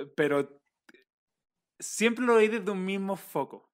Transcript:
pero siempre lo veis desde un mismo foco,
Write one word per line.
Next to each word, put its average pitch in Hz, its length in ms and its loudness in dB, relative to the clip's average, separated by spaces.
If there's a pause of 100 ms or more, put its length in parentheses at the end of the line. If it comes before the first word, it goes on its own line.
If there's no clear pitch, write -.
(160)
pero 143 420 0 (1200)
siempre 233 460 0
lo 233 120 6
veis 220 140 6
desde 208 200 -4
un 190 120 -4
mismo 196 320 -4
foco, - 600 -10